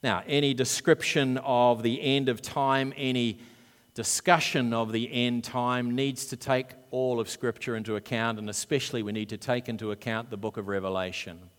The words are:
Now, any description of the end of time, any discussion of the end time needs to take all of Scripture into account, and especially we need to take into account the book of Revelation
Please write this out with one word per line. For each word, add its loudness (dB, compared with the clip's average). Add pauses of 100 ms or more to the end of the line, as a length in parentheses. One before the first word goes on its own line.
Now, 2
any 2
description 2
of 4
the 2
end 2
of -2
time, 0
any 0 (560)
discussion 2
of 0
the -2
end 0
time -2
needs -2
to -8
take 0 (240)
all 0
of -2
Scripture -4
into -4
account, -2
and -8
especially -2
we -4
need -4
to -8
take -2
into -6
account -4
the -8
book -6
of -8
Revelation -4